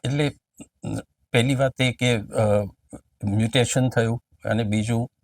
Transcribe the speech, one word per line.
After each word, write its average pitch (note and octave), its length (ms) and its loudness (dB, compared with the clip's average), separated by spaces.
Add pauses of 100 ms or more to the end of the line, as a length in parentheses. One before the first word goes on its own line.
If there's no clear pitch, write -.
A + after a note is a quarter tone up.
એટલે C#3+ 280 0 (1000)
પહેલી B2 220 4
વાત C3 260 2
એ B2+ 120 2
કે, A#2+ 240 0
અ, G#2 480 0 (600)
મ્યુટેશન A2+ 640 2
થયું A#2 340 0 (220)
અને A2 180 0
બીજું A2 480 -2 (140)